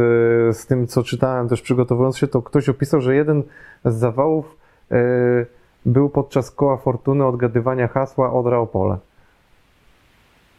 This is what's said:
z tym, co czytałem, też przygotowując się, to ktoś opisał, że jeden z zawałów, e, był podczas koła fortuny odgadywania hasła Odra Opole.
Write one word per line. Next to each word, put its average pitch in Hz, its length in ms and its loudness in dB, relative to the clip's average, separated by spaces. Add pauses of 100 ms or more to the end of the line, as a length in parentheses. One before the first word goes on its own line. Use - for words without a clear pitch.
(580)
z - 80 -18
tym, 127 220 -2
co 123 160 -2
czytałem, 127 460 -2
też 120 120 -2
przygotowując 127 560 0
się, 139 100 -2
to 127 140 -2
ktoś 143 280 -2
opisał, 139 320 -2
że 127 140 0
jeden 147 280 0 (420)
z 117 100 2
zawałów, 139 640 -2 (340)
e, 120 40 0 (920)
był 135 220 2
podczas 143 420 -2
koła 139 260 0
fortuny 135 480 -2
odgadywania 123 640 -2
hasła 131 460 -2
Odra 123 240 0
Opole. 98 400 -2 (1600)